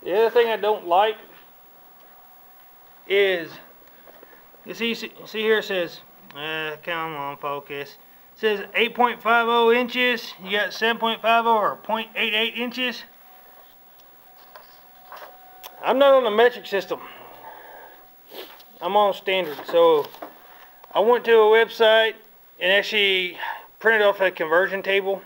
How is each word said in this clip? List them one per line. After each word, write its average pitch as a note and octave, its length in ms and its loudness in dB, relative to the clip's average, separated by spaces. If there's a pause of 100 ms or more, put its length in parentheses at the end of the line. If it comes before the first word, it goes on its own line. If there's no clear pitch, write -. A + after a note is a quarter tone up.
the - 120 -6
other A3 180 2
thing A#3 180 4
I G#3+ 80 -2
don't G3 300 -2
like G#3 300 2 (1900)
is, F#3 440 0 (1120)
you - 80 -14
see, A3+ 220 -4
see, - 180 -12 (120)
see G#3+ 160 -10
here G#3+ 180 2
it G3+ 60 -6
says, F3+ 360 -6 (340)
uh, D#3 460 -8
come D#3+ 340 -8
on, C#3 220 -8
focus. C#3+ 600 -10 (360)
It - 60 -20
says G3+ 360 -2
eight A3+ 180 0
point A#3 280 0
five A#3 260 2
oh A#3 240 4
inches. B3 640 0 (100)
You F#3+ 80 -8
got G3+ 220 -2
seven A3+ 240 -2
point A3 240 -4
five A3+ 240 2
oh A#3 100 4
or E3+ 220 0
point A3 400 -6
eight G#3+ 160 -2
eight A3 220 -2
inches. A#3+ 480 -6 (2750)
I'm G#3+ 160 0
not C#4 160 6
on C4 120 4
the G#3+ 60 0
metric A3 360 2
system. F3 320 -6 (1800)
I'm F#3 160 0
on G3+ 160 4
standard. F#3 420 -4 (120)
So E3 400 4 (840)
I D#3 60 0
went A#3 260 2
to A3+ 60 2
a A3 140 6
website A3 720 4 (440)
and F3+ 140 2
actually G3 640 0 (420)
printed A3 220 2
off G3+ 180 2
a F#3 120 2
conversion F3+ 520 0
table. F#3+ 420 -2